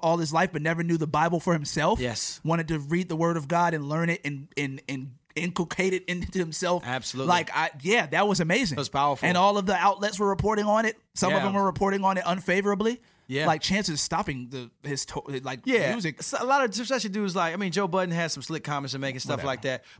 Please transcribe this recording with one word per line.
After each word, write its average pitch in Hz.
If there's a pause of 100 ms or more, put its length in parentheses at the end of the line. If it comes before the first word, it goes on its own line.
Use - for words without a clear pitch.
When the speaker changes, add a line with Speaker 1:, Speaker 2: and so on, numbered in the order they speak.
Speaker 1:
all 165
his 156
life, 175
but 147
never 165
knew 170
the 156
Bible 160
for 175
himself. 156
Speaker 2:
Yes. 120
Speaker 1:
Wanted 160
to 160
read 170
the 170
word 165
of 143
God 170
and 147
learn 165
it -
and, 143
and, 135
and 131 (220)
inculcate 180
it 180
into 180
himself. 175
Speaker 2:
Absolutely. 127
Speaker 1:
Like, 175
I, 160 (100)
yeah, 196
that 160
was 202
amazing. 175
Speaker 2:
It -
was 135
powerful. 143
Speaker 1:
And 180
all 202
of 196
the 196
outlets 196
were 202
reporting 208
on 214
it. - (200)
Some 185
of 151
Speaker 2:
Yeah. -
Speaker 1:
them 196
were 196
reporting 196
on 190
it 180
unfavorably. 196 (260)
Speaker 2:
Yeah. 139
Speaker 1:
Like, 156
Chance 190
is 151
stopping 147
the, 123 (180)
his 139
to-, 139
like, 131
Speaker 2:
Yeah. 233
Speaker 1:
music. 196
Speaker 2:
So -
a 240
lot 269
of, 233
especially 220
dudes 196
like, 170
I 180
mean, 190
Joe 202
Budden 185
has 165
some 139
slick 160
comments 139
to 135
make 135
and 131
stuff 143
Speaker 1:
Whatever. 139
Speaker 2:
like 127
that. 131 (160)